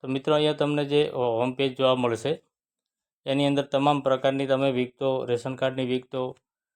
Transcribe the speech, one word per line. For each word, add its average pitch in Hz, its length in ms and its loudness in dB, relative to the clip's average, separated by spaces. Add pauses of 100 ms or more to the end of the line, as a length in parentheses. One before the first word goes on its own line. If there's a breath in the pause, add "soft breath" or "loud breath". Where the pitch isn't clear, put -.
તો - 80 -12
મિત્રો 135 260 0
અહીંયા 151 180 4
તમને 147 320 0
જે, 147 240 2
અ, - 80 -8
હોમ 123 380 0
પેજ 131 240 -2
જોવા 131 160 4
મળશે 123 480 -2 (840)
એની 139 200 0
અંદર 143 160 2
તમામ 139 380 2
પ્રકારની 135 460 0
તમે 135 260 2
વિગતો, 127 520 -2
રેશન 120 320 -4
કાર્ડની 131 300 -2
વિગતો, 127 500 -6 (400)